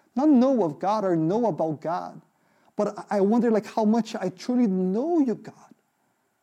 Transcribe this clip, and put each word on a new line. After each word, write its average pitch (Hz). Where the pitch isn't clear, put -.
Not 294
know 254
of 147
God 208
or 185
know 185
about 160
God, 165
but 208
I, -
I 196
wonder, 226
like, 214
how -
much 220
I 185
truly 247
know 190
you, 247
God. -